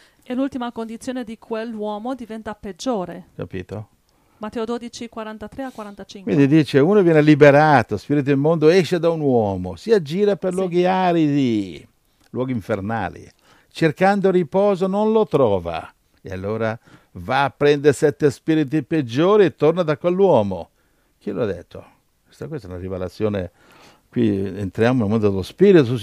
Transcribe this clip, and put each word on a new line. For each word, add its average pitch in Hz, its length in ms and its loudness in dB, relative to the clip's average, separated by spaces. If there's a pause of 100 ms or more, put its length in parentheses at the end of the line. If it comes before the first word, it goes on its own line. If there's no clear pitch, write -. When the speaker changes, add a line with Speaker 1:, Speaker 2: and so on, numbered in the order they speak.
(220)
Speaker 1:
E 247 140 -12
l'ultima 254 360 -6
condizione 226 520 -10
di 220 160 -16
quell'uomo 220 760 -8
diventa 220 400 -12
peggiore. 185 840 -8
Speaker 2:
Capito? 95 520 -12 (500)
Speaker 1:
Matteo 220 280 -8
dodici, 233 420 -10
quarantatré 220 560 -14
a 262 80 -12
quarantacinque. 202 640 -10
Speaker 2:
Quindi 143 200 4
dice, 151 260 2
uno 196 220 4
viene 165 200 4
liberato, 147 720 6
spirito 143 360 -2
immondo 143 360 2
esce 175 320 4
da 165 100 0
un 165 120 -2
uomo, 98 560 0
si 220 160 0
aggira 196 420 0
per 185 160 -4
Speaker 1:
Sì. 180 60 -4
Speaker 2:
luoghi 180 280 0
aridi, 143 1040 0 (440)
luoghi 131 200 -6
infernali, 101 760 -6 (440)
cercando 185 600 0
riposo 190 560 0
non 214 260 0
lo 220 120 2
trova, 95 640 -2 (300)
e 92 120 -12
allora 110 440 -6 (360)
va 127 320 -2
a 131 40 -4
prendere 147 440 2
sette 147 360 0
spiriti 156 540 -2
peggiori 160 640 2
e 131 100 -2
torna 170 280 0
da 151 140 -2
quell'uomo. 139 720 0 (480)
Chi 202 140 -10
l'ha 151 140 -2
detto? 90 400 -10 (400)
Questa, - 220 -16
questa 135 200 -12
è 90 40 -14
una 90 80 -10
rivelazione, 92 720 -6 (580)
qui 104 360 0
entriamo 104 540 -2
nel 101 100 0
mondo 104 200 2
dello 95 140 -2
spirito, 160 600 4